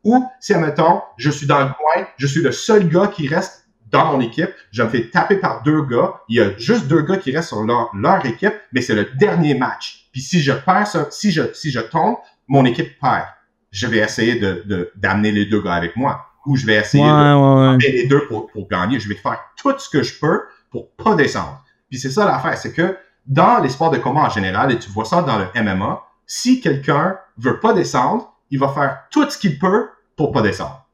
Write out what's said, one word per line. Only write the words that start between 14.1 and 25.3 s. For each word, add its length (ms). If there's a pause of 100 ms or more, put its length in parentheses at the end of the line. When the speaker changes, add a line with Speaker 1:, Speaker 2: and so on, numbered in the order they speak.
Speaker 1:
de, 260
de, 300
d'amener 340
les 160
deux 160
gars 120
avec 200
moi. 300 (220)
Ou 80
je 100
vais 120
essayer 260
Speaker 2:
Ouais, 80
Speaker 1:
de 240
Speaker 2:
ouais, 380
ouais. 60
Speaker 1:
taper 140
les 140
deux 220
pour, 240
pour 160
gagner. 320
Je 80
vais 80
faire 220 (180)
tout 220
ce 100
que 160
je 160
peux 220 (280)
pour 240
pas 220
descendre. 480 (260)
Puis 80
c'est 120
ça 140
l'affaire, 320
c'est 160
que 240 (300)
dans 320
les 100
sports 220
de 80
combat 240
en 80
général, 400
et 80
tu 120
vois 140
ça 180
dans 160